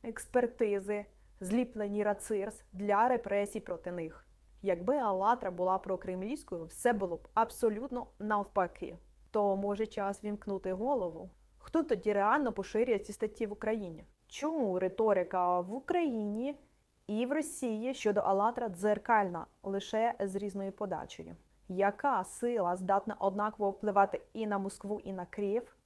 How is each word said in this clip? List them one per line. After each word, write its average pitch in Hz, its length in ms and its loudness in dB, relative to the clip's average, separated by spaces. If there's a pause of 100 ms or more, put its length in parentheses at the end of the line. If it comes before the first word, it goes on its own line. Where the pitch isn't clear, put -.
експертизи, 208 1000 0 (340)
зліплені 208 640 0
рацирс 208 600 -2 (100)
для 202 340 4
репресій 202 520 0
проти 175 320 -8
них. 165 360 -8 (340)
Якби 190 360 2
алатра 208 540 2
була 185 260 2
прокремлівською, 185 880 -6
все 240 280 2
було 190 220 -2
б - 180 -14
абсолютно 226 760 0 (120)
навпаки. 196 760 -2 (340)
То, 202 240 2
може, 202 300 -2
час 202 380 -6
вімкнути 202 500 -4
голову? 190 560 -2 (280)
Хто - 260 0
тоді 214 300 0
реально 226 400 4
поширює 214 460 0
ці 202 140 -10
статті 214 340 -4
в 208 60 -8
Україні? 202 520 -6 (220)
Чому 269 520 -2
риторика 185 800 2
в 185 140 -6
Україні 262 880 -2 (480)
і 214 180 0
в 254 60 -2
Росії 262 640 -2
щодо 208 260 2
алатра 214 500 2
дзеркальна, 202 760 2 (180)
лише 220 560 0
з 196 160 -2
різною 196 360 -4
подачею? 170 640 -8 (320)
Яка 202 560 2
сила 190 520 0
здатна 196 440 2
однаково 202 500 0
впливати 196 520 2 (120)
і 220 140 -4
на 208 100 0
Москву, 196 460 -4
і 190 100 -8
на 180 120 -6
Київ? 208 500 -2 (100)